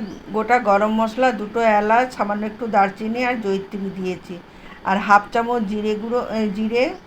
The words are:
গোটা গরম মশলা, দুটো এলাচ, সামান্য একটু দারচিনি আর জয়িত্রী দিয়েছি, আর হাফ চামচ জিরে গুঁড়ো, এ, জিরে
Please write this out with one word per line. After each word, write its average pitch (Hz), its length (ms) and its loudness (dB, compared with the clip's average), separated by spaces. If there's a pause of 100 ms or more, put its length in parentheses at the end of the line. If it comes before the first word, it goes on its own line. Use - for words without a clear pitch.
(320)
গোটা 220 260 2
গরম 214 420 4
মশলা, 226 320 2
দুটো 208 280 -4 (200)
এলাচ, 226 260 4 (100)
সামান্য 208 300 -2
একটু 214 200 -8
দারচিনি 214 580 0
আর 247 200 0
জয়িত্রী 196 440 -4 (100)
দিয়েছি, 180 360 -6 (500)
আর 190 140 2
হাফ 202 340 4
চামচ 240 380 0
জিরে 214 240 -2
গুঁড়ো, 226 260 -2 (160)
এ, 220 40 0 (160)
জিরে 220 280 0 (220)